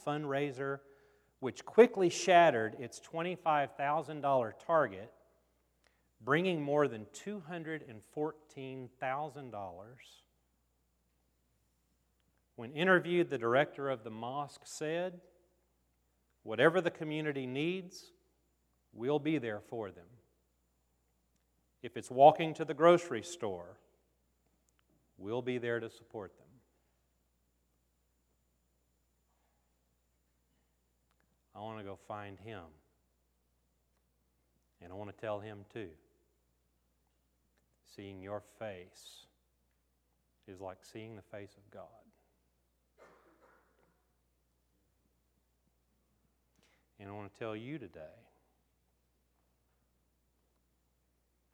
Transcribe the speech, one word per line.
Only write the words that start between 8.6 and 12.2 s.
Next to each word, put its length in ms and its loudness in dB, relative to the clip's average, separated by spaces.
thousand 500 -4
dollars. 720 -14